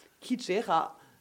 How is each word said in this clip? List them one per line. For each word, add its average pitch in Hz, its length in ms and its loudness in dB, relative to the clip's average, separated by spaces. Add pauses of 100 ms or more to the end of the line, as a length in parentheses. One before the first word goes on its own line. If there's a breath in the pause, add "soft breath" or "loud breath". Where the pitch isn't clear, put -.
(180 loud breath)
che - 180 -4
c'era, - 580 0 (260 soft breath)